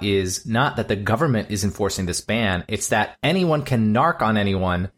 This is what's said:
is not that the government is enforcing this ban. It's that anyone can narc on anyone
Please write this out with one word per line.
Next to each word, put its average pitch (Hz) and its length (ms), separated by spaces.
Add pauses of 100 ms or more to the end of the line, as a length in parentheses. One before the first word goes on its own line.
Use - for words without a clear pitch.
is 95 460
not 120 300
that 110 120
the 107 80
government 110 540
is 101 140
enforcing 98 420
this 85 160
ban. 101 440
It's 104 220
that 107 340
anyone 160 400
can 113 300
narc 123 300
on 110 160
anyone 92 600